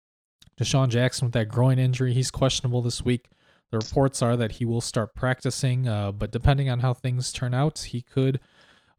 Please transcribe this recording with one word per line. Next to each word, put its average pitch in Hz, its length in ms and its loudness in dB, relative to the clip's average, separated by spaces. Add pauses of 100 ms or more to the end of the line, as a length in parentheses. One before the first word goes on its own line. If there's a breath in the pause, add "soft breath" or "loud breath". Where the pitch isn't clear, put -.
(580)
Deshaun 131 300 2
Jackson 123 400 0
with 117 60 -2
that 110 160 0
groin 127 280 4
injury, 127 360 2
he's 127 180 0
questionable 127 500 0
this 120 220 -4
week. 123 240 0 (440 soft breath)
The 117 60 0
reports 135 440 0
are 120 160 2
that 117 160 -2
he - 120 -4
will 117 140 0
start 113 340 -4
practicing, 127 720 -2
uh, 104 260 -2
but 104 180 -6
depending 135 380 2
on 120 100 0
how 127 140 2
things 127 400 -4
turn 123 200 -4
out, 139 260 0
he - 220 -8
could, 131 380 0 (600 soft breath)